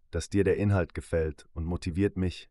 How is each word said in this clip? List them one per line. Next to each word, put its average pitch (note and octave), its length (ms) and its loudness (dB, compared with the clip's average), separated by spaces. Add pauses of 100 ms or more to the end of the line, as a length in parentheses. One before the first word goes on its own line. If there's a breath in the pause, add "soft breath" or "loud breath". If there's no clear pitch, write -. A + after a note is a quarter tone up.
(100)
dass - 180 -6
dir G2 140 2
der F#2 140 4
Inhalt G2 380 0
gefällt - 580 -4
und E2 120 -8
motiviert F2 520 -2
mich, F#2 340 -4